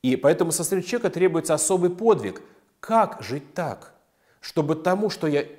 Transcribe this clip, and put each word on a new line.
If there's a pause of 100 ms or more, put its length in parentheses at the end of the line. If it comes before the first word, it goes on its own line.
И
поэтому
со
стороны
человека
требуется
особый
подвиг. (400)
Как
жить
так, (480)
чтобы
тому,
что
я (140)